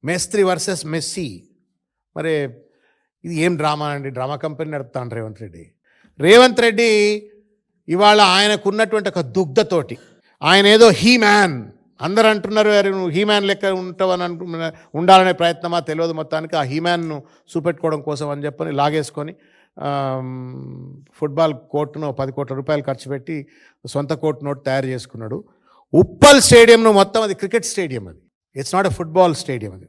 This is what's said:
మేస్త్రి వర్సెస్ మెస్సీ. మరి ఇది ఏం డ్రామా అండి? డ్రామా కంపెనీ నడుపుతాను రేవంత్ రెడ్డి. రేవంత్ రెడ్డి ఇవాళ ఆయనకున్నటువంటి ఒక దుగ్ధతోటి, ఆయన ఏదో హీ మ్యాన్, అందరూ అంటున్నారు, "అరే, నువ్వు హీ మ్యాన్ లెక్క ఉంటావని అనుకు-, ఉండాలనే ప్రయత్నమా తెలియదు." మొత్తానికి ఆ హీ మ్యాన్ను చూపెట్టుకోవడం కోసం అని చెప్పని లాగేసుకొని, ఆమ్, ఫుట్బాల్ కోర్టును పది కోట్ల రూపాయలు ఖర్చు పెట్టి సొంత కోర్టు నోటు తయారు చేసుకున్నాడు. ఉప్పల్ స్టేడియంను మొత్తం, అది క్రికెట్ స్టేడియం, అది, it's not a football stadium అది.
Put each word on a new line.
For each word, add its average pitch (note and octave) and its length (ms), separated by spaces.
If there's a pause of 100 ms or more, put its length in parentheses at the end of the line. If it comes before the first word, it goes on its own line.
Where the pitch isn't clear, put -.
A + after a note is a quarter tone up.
మేస్త్రి F3+ 360
వర్సెస్ F3+ 420
మెస్సీ. D#3 580 (720)
మరి D#3+ 140 (920)
ఇది E3+ 100
ఏం E3 220
డ్రామా D3+ 300
అండి? C#3 220
డ్రామా C3 260
కంపెనీ D#3 360
నడుపుతాను B2+ 380
రేవంత్ A2+ 320
రెడ్డి. E2+ 300 (480)
రేవంత్ A3+ 420
రెడ్డి G#3+ 640 (680)
ఇవాళ G#3 320
ఆయనకున్నటువంటి G#3 880
ఒక F#3 100
దుగ్ధతోటి, D#3 760 (460)
ఆయన F#3 220
ఏదో A3 240
హీ G3+ 280
మ్యాన్, G3+ 480 (360)
అందరూ G#3 280
అంటున్నారు, G#3+ 400
"అరే, G3+ 200
నువ్వు F#3+ 200
హీ E3+ 140
మ్యాన్ G#3 220
లెక్క G3 200
ఉంటావని F#3 580
అనుకు-, E3 480 (240)
ఉండాలనే F#3 360
ప్రయత్నమా E3+ 480
తెలియదు." E3 340
మొత్తానికి D#3+ 420
ఆ D#3 60
హీ C#3 180
మ్యాన్ను E3 440 (340)
చూపెట్టుకోవడం D#3 440
కోసం D3 280
అని C#3+ 160
చెప్పని D3 260
లాగేసుకొని, D3 640 (440)
ఆమ్, C3 1200 (140)
ఫుట్బాల్ D3+ 380 (180)
కోర్టును D3 400
పది C3+ 200
కోట్ల C#3 240
రూపాయలు C#3+ 260
ఖర్చు C3 280
పెట్టి C#3 380 (400)
సొంత C#3+ 260
కోర్టు D3 320
నోటు C#3+ 180
తయారు C3+ 220
చేసుకున్నాడు. A#2+ 580 (500)
ఉప్పల్ C4 480
స్టేడియంను A3+ 500
మొత్తం, G3 300
అది G#3 120
క్రికెట్ G3+ 320
స్టేడియం, C3 420
అది, D#2 100 (420)
it's F3+ 220
not F#3+ 100
a - 60
football E3+ 460
stadium A2 300
అది. F#2+ 160